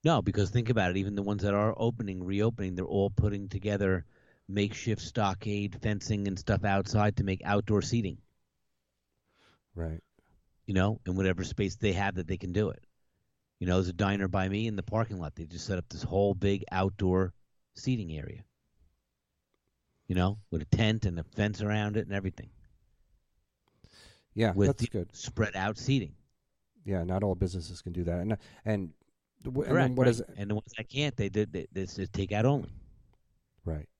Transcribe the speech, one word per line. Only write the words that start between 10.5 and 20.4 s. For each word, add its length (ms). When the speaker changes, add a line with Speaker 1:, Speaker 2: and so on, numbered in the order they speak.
Speaker 1:
You 80
know, 320
in 100
whatever 260
space 340
they 180
have 220
that 120
they 80
can 160
do 160
it. 160
You 80
know, 80
there's 120
a 60
diner 340
by 200
me 180
in 100
the 60
parking 360
lot. 180
They 100
just 180
set 140
up 100
this 140
whole 320
big 360
outdoor 640
seating 380
area. 320
You 100
know, 220